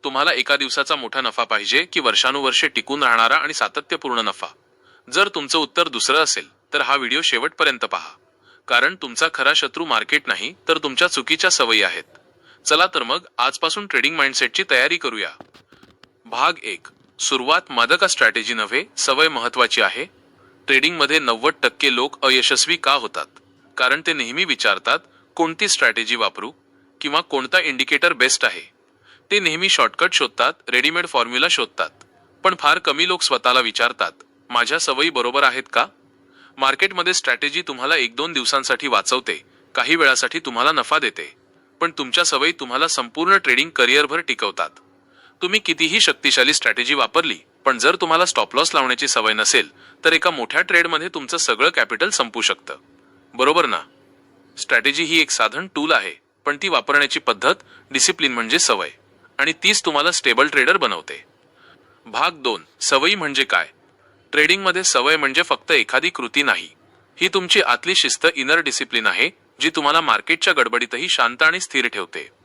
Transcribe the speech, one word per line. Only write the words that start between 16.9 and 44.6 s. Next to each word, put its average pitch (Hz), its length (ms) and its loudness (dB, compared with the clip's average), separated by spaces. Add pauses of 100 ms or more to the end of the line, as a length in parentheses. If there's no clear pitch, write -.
सुरुवात 135 500 0
मादका 143 380 2
स्ट्रॅटेजी 117 460 0
नव्हे, 113 320 -2 (120)
सवय 143 300 2
महत्त्वाची 120 540 0
आहे. 117 400 -4 (460)
ट्रेडिंगमध्ये 147 520 2
नव्वद 127 340 0 (100)
टक्के 131 320 0
लोक 135 300 -2
अयशस्वी 131 500 2
का 139 180 0
होतात? 107 320 -4 (520)
कारण 131 300 2
ते 165 60 0
नेहमी 139 320 -4
विचारतात, 113 540 0 (360)
"कोणती 165 320 -2
स्ट्रॅटेजी 113 480 0
वापरू?" 110 360 -4 (500)
किंवा 147 200 0
"कोणता 135 380 -2
इंडिकेटर 147 540 0
बेस्ट 127 320 2
आहे?" 98 160 -2 (680)
ते 208 80 2
नेहमी 170 300 -2
शॉर्टकट 156 440 2
शोधतात, 131 400 0 (160)
रेडीमेड 147 380 0
फॉर्म्युला 127 400 0
शोधतात. 110 420 -2 (540)
पण 185 160 2
फार 151 200 4
कमी 160 280 0
लोक 180 140 -2
स्वतःला 127 380 2
विचारतात, 120 520 -2 (380)
"माझ्या 120 300 0
सवयी 147 300 0
बरोबर 127 340 0
आहेत 127 200 0 (100)
का?" - 120 2 (720)
मार्केटमध्ये 175 560 0
स्ट्रॅटेजी 143 480 -2
तुम्हाला 143 340 -2
एक 120 200 -2
दोन 160 180 -6
दिवसांसाठी 135 540 -2
वाचवते, 113 540 -2 (340)
काही 135 200 0
वेळासाठी 139 440 2
तुम्हाला 127 320 0
नफा 151 280 0
देते, - 360 -6 (440)
पण 165 180 -2
तुमच्या 143 260 -2
सवयी 151 280 0
तुम्हाला 139 360 -4
संपूर्ण 160 500 0
ट्रेडिंग 143 320 0
करिअरभर 143 500 2
टिकवतात. 104 500 -4 (720)